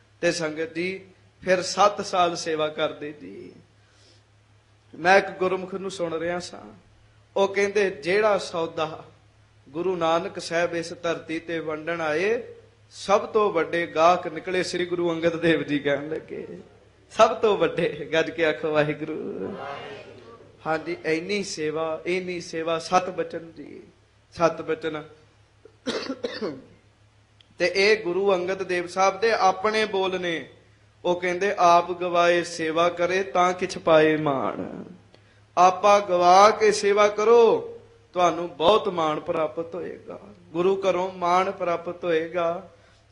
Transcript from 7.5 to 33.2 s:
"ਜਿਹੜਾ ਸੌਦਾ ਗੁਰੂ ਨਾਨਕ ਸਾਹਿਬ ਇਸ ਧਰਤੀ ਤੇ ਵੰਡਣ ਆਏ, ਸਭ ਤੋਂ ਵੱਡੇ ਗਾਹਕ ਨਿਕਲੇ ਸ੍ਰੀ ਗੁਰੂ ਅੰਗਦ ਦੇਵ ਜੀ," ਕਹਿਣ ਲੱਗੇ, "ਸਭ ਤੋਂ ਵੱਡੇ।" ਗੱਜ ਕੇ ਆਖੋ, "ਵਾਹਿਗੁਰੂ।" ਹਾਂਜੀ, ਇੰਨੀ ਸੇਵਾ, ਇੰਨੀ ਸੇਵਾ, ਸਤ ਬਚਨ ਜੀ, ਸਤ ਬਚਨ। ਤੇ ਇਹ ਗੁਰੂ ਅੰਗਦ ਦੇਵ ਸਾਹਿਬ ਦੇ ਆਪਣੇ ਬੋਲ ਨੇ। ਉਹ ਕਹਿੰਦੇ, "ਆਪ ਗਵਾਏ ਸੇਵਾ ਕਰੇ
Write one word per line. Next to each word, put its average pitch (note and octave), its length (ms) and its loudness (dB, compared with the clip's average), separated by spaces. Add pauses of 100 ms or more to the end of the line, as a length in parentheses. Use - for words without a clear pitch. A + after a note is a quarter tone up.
"ਜਿਹੜਾ G3 480 2
ਸੌਦਾ D#3+ 680 -6 (640)
ਗੁਰੂ F3 260 -4
ਨਾਨਕ E3+ 440 -2
ਸਾਹਿਬ E3+ 360 -2
ਇਸ E3 180 -6 (100)
ਧਰਤੀ E3 360 -4
ਤੇ E3 200 -6
ਵੰਡਣ D#3 420 -6
ਆਏ, F#3 420 -2 (480)
ਸਭ A3+ 360 0
ਤੋਂ G#3 260 2
ਵੱਡੇ E3 340 0
ਗਾਹਕ E3+ 400 4
ਨਿਕਲੇ E3+ 360 -4
ਸ੍ਰੀ F3+ 220 -4
ਗੁਰੂ F3 260 -2
ਅੰਗਦ E3 240 0
ਦੇਵ D#3 280 2
ਜੀ," C#3+ 160 -2
ਕਹਿਣ C#3+ 300 -2
ਲੱਗੇ, D#3 380 -10 (640)
"ਸਭ A#3 240 4
ਤੋਂ G3+ 220 2
ਵੱਡੇ।" D#3+ 560 -2
ਗੱਜ D#3+ 160 0
ਕੇ E3 160 -2
ਆਖੋ, D3+ 260 -2
"ਵਾਹਿਗੁਰੂ।" D#3 840 -2 (1120)
ਹਾਂਜੀ, D#3+ 380 -4
ਇੰਨੀ F3+ 380 -2
ਸੇਵਾ, D#3+ 600 -6
ਇੰਨੀ F3+ 340 -4
ਸੇਵਾ, E3 400 -6
ਸਤ F#3 300 0
ਬਚਨ E3 420 -8
ਜੀ, - 320 -18 (480)
ਸਤ E3 300 0
ਬਚਨ। D#3 420 -6 (2500)
ਤੇ F3 160 2
ਇਹ G#3 280 4
ਗੁਰੂ F#3+ 300 2
ਅੰਗਦ F#3 300 -2
ਦੇਵ F3 240 -4
ਸਾਹਿਬ F#3+ 320 0
ਦੇ A3+ 120 2
ਆਪਣੇ G#3+ 540 2
ਬੋਲ F#3+ 360 -2
ਨੇ। E3 280 -6 (560)
ਉਹ F3 160 0
ਕਹਿੰਦੇ, F3+ 380 -2
"ਆਪ F3 320 6
ਗਵਾਏ F3 520 2
ਸੇਵਾ E3 460 0
ਕਰੇ F3 340 0